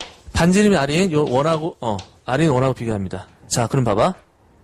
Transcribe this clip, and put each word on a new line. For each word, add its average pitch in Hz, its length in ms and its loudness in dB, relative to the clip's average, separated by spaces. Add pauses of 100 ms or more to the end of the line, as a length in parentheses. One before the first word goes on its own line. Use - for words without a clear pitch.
(320)
반지름이 190 440 4
R인 156 340 0
요 151 140 0
원하고, 156 560 0
어, 110 160 -2 (300)
R인 147 240 0
원하고 127 240 2
비교합니다. 98 520 -6 (220)
자, 117 180 -2
그럼 131 180 0
봐봐. 117 300 2 (500)